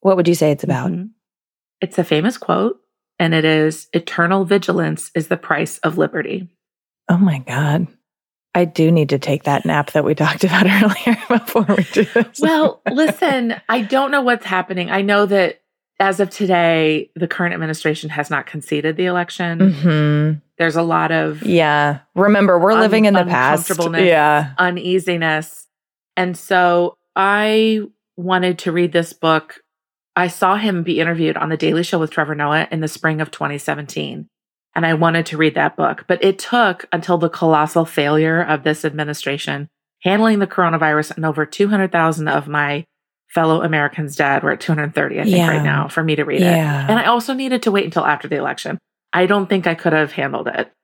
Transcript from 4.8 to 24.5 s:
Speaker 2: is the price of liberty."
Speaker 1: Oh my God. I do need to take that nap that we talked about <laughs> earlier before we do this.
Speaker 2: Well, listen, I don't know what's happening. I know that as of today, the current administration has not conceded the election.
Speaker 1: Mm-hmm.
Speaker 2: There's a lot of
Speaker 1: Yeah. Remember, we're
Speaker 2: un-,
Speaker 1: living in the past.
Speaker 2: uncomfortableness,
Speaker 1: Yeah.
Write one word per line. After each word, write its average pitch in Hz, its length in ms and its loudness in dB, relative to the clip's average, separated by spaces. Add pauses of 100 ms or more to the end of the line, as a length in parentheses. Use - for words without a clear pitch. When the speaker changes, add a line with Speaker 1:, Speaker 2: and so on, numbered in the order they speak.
Speaker 2:
is 156 140 -4
the 170 80 0
price - 420 -4
of 160 180 -2
liberty." 175 500 -4 (600)
Speaker 1:
Oh 175 80 4
my 180 220 2
God. 147 480 -2 (640)
I 175 120 2
do 160 260 2
need 156 180 2
to 143 80 0
take 143 280 -4
that 143 200 0
nap 151 260 0
that 151 120 0
we 151 100 0
talked 151 300 0
about 185 220 2
<laughs> 196 180 4
earlier 214 340 0 (120)
before 226 360 0 (100)
we 196 80 0 (100)
do 220 100 2
this. - 380 -2
Speaker 2:
Well, 311 400 0 (100)
listen, 269 640 0 (140)
I 233 120 0
don't 262 300 0
know 285 100 2
what's 240 240 0
happening. 185 460 -4
I 196 100 0
know 202 240 2
that 185 360 0 (400)
as 196 180 0
of 196 100 2
today, 165 840 0
the 160 140 -4
current 175 240 -4
administration 156 560 -4
has 147 200 -6
not 143 180 -4
conceded 151 500 -4
the 185 80 -2
election. 175 540 -4
Speaker 1:
Mm-hmm. 151 800 2 (180)
Speaker 2:
There's 165 180 0
a 165 60 0
lot 165 320 0
of 156 300 -2
Speaker 1:
Yeah. 147 560 2 (140)
Remember, 196 460 4
we're 190 140 4
Speaker 2:
un-, 226 80 2
Speaker 1:
living 220 240 4
in 202 80 4
the 185 100 4
past. 156 460 0
Speaker 2:
uncomfortableness, 170 400 0
Speaker 1:
Yeah. 151 480 2